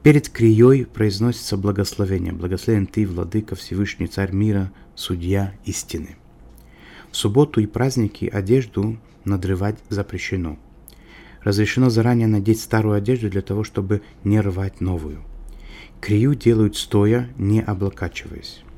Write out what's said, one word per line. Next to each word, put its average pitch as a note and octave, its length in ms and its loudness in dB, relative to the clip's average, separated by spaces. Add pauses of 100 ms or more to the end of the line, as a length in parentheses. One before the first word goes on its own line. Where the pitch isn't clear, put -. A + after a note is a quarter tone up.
Перед D3 260 6
крией A#2 560 6
произносится G#2+ 720 -2
благословение: F#2+ 760 -2
"Благословен F#2 560 -2
ты, G#2+ 180 0
владыка, F2+ 480 -4
Всевышний, F#2+ 540 -4
царь G2 240 -4
мира, G2 400 0 (240)
судья F#2+ 580 -2 (100)
истины". - 520 -10 (960)
В - 40 -12
субботу A#2+ 440 2
и G#2+ 60 2
праздники B2 580 -2
одежду A2+ 760 -2 (260)
надрывать G2 540 -2 (100)
запрещено. F#2 680 -6 (840)
Разрешено G#2+ 480 2
заранее A2+ 380 2
надеть G#2+ 320 2
старую A2 340 0
одежду A2 340 0
для F#2+ 140 -2
того, G#2 220 -4
чтобы G2+ 380 -2 (200)
не G#2 180 2
рвать G2 400 -4
новую. D#2 440 -4 (760)
Крию A2+ 360 2
делают A2 400 4
стоя, A2+ 600 2
не G#2 240 2
облокачиваясь. F#2+ 1040 -6 (160)